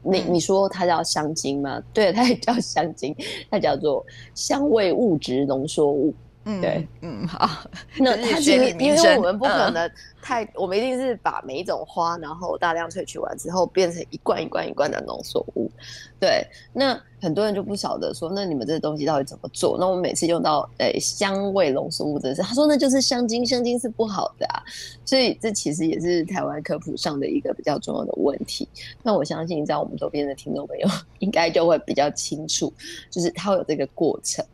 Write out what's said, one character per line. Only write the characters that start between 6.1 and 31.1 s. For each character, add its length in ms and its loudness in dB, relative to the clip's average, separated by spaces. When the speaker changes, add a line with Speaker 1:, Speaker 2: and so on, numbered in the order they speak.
Speaker 2:
嗯， 140 -4
Speaker 1:
对。 260 0
Speaker 2:
嗯， 260 -8
好。 220 0
Speaker 1:
那 180 4
它 60 -4
其 100 0
实， 0 -
Speaker 2:
这 40 2
是 60 0
学 160 8
理 160 6
名 220 4
称。 80 8
Speaker 1:
因 60 10
为 60 8
我 60 2
们 160 0
不 80 0
可 240 4
能 160 0
Speaker 2:
嗯。 60 -6
Speaker 1:
太， 340 -4
我 120 -2
们 100 -2
一 40 4
定 180 0
是 180 -2
把 260 -2
每 160 -8
一 60 -6
种 220 -4
花， 320 -2
然 160 -10
后 220 -6
大 160 0
量 160 -2
萃 160 -8
取 140 -12
完 180 -6
之 140 -8
后， 160 4
变 260 2
成 180 -10
一 80 -12
罐 240 0
一 40 -4
罐 200 -4
一 60 -8
罐 180 0
的 160 -4
浓 160 -8
缩 180 -2
物。 160 -2
对， 260 4
那 260 2
很 120 -2
多 120 2
人 100 0
就 80 -2
不 140 -6
晓 220 -4
得 160 -2
说 180 -8
，“那 120 -4
你 100 -2
们 120 -2
这 120 0
东 180 -2
西 80 -4
到 140 2
底 60 0
怎 180 -12
么 100 -10
做？” 280 0
那 60 2
我 60 2
们 80 0
每 140 -2
次 120 0
用 160 2
到， 260 2
诶， 200 2
香 540 -2
味 180 4
浓 200 -2
缩 160 -4
物 120 -2
这 160 -2
事， 60 -4
他 140 -2
说 140 4
，“那 60 6
就 140 4
是 140 4
香 260 0
精， 160 0
香 180 0
精 160 0
是 80 -4
不 200 -2
好 320 -4
的 80 -2
啊。” 160 -6
所 140 2
以 220 4
这 120 -2
其 220 -2
实 120 0
也 140 0
是 240 2
台 180 -4
湾 200 -6
科 160 -4
普 180 -8
上 240 -4
的 60 -2
一 120 0
个 140 -2
比 100 -8
较 160 -2
重 160 -6
要 100 -2
的 120 -6
问 300 0
题。 200 -8
那 100 2
我 100 4
相 240 -4
信 180 -4
在 120 0
我 80 -2
们 120 -10
周 120 -4
边 180 -2
的 80 -6
听 200 -8
众 120 -6
朋 120 -10
友 100 0
<laughs> 160 -20